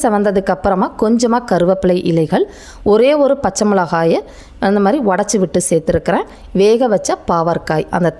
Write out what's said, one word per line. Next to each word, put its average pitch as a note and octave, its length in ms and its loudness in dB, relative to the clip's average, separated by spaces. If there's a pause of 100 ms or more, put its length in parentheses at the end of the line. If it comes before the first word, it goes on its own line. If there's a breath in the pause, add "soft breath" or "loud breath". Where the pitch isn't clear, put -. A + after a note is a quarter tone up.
செவந்ததுக்கு G3+ 520 0
அப்புறமா F#3+ 320 0 (160)
கொஞ்சமா A#3 360 2 (120)
கருவேப்பிலை F3+ 460 2 (140)
இலைகள், E3 340 0 (480 loud breath)
ஒரே A#3 180 4 (140)
ஒரு C4+ 100 2 (100)
பச்சை G3 260 -2
மிளகாயை E3+ 480 0 (500 loud breath)
அந்த G3+ 160 2
மாதிரி B3+ 160 2 (100)
உடைச்சு G3 320 -2
விட்டு F3+ 260 -2
சேர்த்துருக்கிறேன். E3+ 580 -2 (360 loud breath)
வேக A3+ 320 2
வச்ச A#3+ 240 -2 (120)
பாவற்காய் D#3+ 560 -2 (120)
அந்த E3 220 0